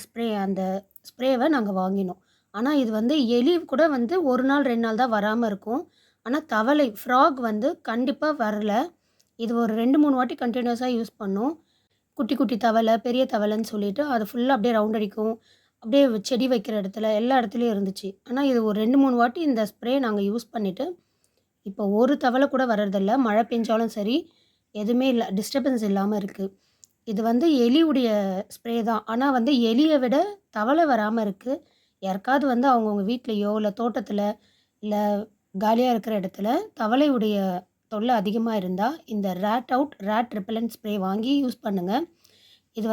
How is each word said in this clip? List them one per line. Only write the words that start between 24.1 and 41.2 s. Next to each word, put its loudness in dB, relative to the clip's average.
எதுவுமே 0
இல்ல, 0
டிஸ்டர்பன்ஸ் -2
இல்லாம 0
இருக்கு. -8
இது -4
வந்து 2
எலியுடைய 4
ஸ்ப்ரே -6
தான். -2
ஆனா 0
வந்து 2
எலியை 4
விட 0
தவளை 2
வராம 0
இருக்கு. -6
யாருக்காவது 0
வந்து 2
அவங்கவங்க 2
வீட்லயோ, -2
இல்ல 0
தோட்டத்துல, -2
இல்ல -4
காலியா 2
இருக்கிற -2
இடத்துல -6
தவளையுடைய 2
தொல்லை -2
அதிகமா -2
இருந்தா, -2
இந்த -4
rat -2
out, 0
rat 0
repellent -4
spray -6
வாங்கி -2